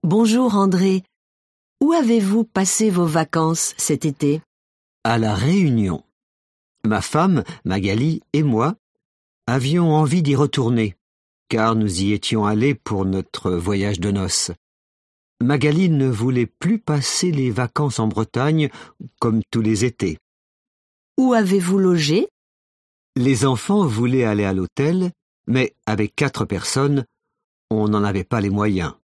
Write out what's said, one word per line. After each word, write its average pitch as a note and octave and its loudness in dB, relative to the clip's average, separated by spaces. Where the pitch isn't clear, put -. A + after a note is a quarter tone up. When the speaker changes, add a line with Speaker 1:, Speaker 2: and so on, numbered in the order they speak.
Speaker 1:
Bonjour A3+ 2
André. F#3+ 2
Où D4 2
avez-vous A3+ 2
passé G3 0
vos F3 2
vacances D#3+ 0
cet - -2
été ? D3 -2
Speaker 2:
À A#2 2
La A2 0
Réunion. A#2+ 0
Ma G#2+ 0
femme, D#3+ 0
Magali, G2+ -2
et D3 2
moi C3+ 0
avions D3 0
envie D#3 2
d'y C#3+ 2
retourner, A#2+ 0
car A2+ 0
nous G2+ -2
y G2+ 0
étions G#2 -2
allés G#2+ 0
pour G2+ -4
notre F#2+ -4
voyage F#2+ -2
de G2 -2
noces. G2 -4
Magali D3 2
ne C3+ 2
voulait A#2+ -2
plus G#3+ -4
passer D3+ -2
les C3+ -2
vacances B2+ -4
en A2+ 0
Bretagne C3+ -2
comme A2+ 0
tous A2+ -2
les G#2+ 0
étés. F#2+ -4
Speaker 1:
Où B3+ 4
avez-vous F#3+ 2
logé ? F3+ 2
Speaker 2:
Les C3 2
enfants F3+ 2
voulaient B2 0
aller G#2 0
à F#2+ -2
l'hôtel, D#3 -2
mais C3 0
avec G#2+ -2
quatre D3+ -2
personnes, C3 -2
on G#2+ 0
n'en G#2 2
avait G2+ -2
pas A2+ -2
les G2+ -2
moyens. G2 -2